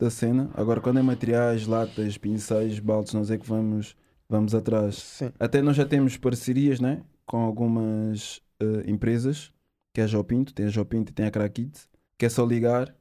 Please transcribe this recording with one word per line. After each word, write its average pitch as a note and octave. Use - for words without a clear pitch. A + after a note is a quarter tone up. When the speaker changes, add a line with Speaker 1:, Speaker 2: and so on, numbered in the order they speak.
Speaker 1:
da A#2
cena. B2
Agora, A2
quando B2+
é -
materiais, A#2+
latas, A2
pincéis, G#2+
baldes, G#2+
nós G#2+
é A2
que -
vamos, G#2+
vamos G#2+
atrás. G#2+
Speaker 2:
Sim. -
Speaker 1:
Até C#3
nós C#3+
já C#3+
temos C#3
parcerias, B2+
né? C3+
Com A#2+
algumas, A2
eh, G#2+
empresas, A#2
que -
é -
a G#2+
Jopinto, A2+
tem G2+
a -
Jopinto G#2+
e -
tem G#2+
a G#2
Crackit, G#2+
que A#2+
é -
só A#2+
ligar, A#2+